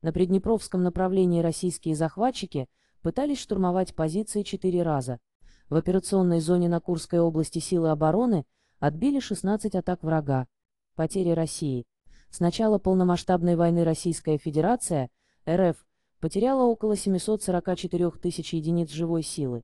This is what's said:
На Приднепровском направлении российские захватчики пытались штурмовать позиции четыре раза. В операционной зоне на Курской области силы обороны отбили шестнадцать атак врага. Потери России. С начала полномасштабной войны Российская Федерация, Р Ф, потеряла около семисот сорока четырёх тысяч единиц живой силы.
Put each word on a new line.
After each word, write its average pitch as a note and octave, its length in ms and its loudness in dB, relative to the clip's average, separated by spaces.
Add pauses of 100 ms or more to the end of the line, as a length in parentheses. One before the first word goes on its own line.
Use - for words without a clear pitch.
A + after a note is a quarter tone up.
На D#3+ 100 -2
Приднепровском F#3 720 0
направлении F3+ 580 2
российские E3 540 -2
захватчики D#3 720 -2 (340)
пытались C4+ 380 -2
штурмовать F#3 560 -2
позиции G3 480 -2
четыре F3+ 400 -2
раза. C3+ 360 -2 (500)
В C#3+ 60 -2
операционной F3+ 680 2
зоне F3 260 2
на E3+ 140 0
Курской F3 380 -2
области D#3+ 400 0
силы E3 320 0
обороны D#3 540 2 (340)
отбили F3+ 400 0
шестнадцать G#3 560 -2
атак F3+ 280 -4
врага. C#3+ 440 0 (480)
Потери E3+ 340 0
России. D#3 560 -2 (460)
С - 100 -16
начала G#3 380 2
полномасштабной F3+ 760 2
войны E3+ 300 4
Российская D#3+ 520 -2
Федерация, D#3 720 0 (360)
Р F3 160 2
Ф, F3 240 0 (340)
потеряла B3 440 0
около A3 340 2
семисот G3 460 -2
сорока F3+ 340 -2
четырёх F3 420 -2
тысяч E3+ 340 -6
единиц E3 360 0
живой E3 340 -2
силы. B2+ 400 -6